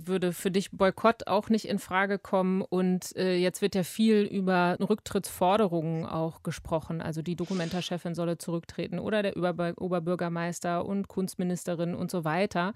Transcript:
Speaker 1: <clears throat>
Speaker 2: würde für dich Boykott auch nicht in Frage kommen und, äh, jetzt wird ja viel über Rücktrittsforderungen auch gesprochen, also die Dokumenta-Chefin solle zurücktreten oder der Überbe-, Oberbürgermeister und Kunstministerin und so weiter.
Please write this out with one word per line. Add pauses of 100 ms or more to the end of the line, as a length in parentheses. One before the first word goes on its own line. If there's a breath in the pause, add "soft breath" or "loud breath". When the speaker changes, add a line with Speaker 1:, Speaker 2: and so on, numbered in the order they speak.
Speaker 1:
<clears throat>
Speaker 2:
würde
für
dich
Boykott
auch
nicht
in
Frage
kommen
und,
äh,
jetzt
wird
ja
viel
über
Rücktrittsforderungen
auch
gesprochen,
also
die
Dokumenta-Chefin
solle
zurücktreten
oder
der
Überbe-,
Oberbürgermeister
und
Kunstministerin
und
so
weiter.